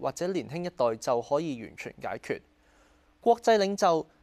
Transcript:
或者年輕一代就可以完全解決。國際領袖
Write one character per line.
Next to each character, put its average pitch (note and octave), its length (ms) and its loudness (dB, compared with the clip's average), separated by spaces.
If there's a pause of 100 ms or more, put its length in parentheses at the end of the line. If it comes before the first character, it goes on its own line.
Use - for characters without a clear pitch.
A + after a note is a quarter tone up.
或 C3+ 120 -4
者 E3+ 160 -4
年 E3 200 -4
輕 E3+ 160 -8
一 F3 60 -6
代 A#2 260 0
就 A#2+ 240 0
可 C#3+ 200 0
以 C#3 220 -6
完 G2 140 -14
全 - 240 -12
解 G2+ 180 -8
決。 - 220 -6 (800)
國 A#3 200 4
際 A3+ 180 6
領 G3 200 0
袖 E3+ 280 2 (160)